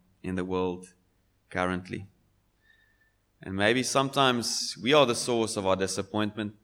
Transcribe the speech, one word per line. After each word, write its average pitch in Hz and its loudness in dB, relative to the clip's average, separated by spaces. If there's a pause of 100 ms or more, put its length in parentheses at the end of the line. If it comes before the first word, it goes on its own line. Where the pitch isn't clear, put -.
(240)
in 92 -6
the 90 -2
world 92 -4 (560)
currently. 92 -4 (1300)
And 95 -8
maybe 113 2
sometimes 135 0
we 120 2
are 147 8
the 117 0
source 113 0
of 95 0
our 95 4
disappointment. 104 -4